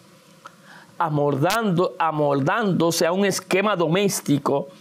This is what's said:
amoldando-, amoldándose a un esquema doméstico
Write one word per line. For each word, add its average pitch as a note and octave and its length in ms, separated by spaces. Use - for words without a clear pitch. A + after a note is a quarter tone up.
amoldando-, E3 1000
amoldándose D#3+ 1040
a E3 60
un F#3+ 140
esquema G3 500
doméstico D#3 920